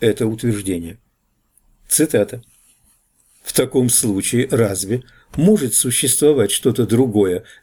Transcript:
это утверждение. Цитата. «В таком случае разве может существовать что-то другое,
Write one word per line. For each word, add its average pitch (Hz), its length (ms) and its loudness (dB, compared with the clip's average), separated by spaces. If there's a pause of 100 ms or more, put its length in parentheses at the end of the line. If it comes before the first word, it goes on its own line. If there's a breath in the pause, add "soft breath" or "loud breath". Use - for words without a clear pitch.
это 110 260 0
утверждение. 101 720 -6 (880)
Цитата. 120 540 0 (1000)
«В - 100 -14
таком 127 340 0
случае 117 640 -2
разве 107 540 -2 (320 soft breath)
может 156 380 2
существовать 131 760 2
что-то 120 360 0
другое, 104 580 2 (180 loud breath)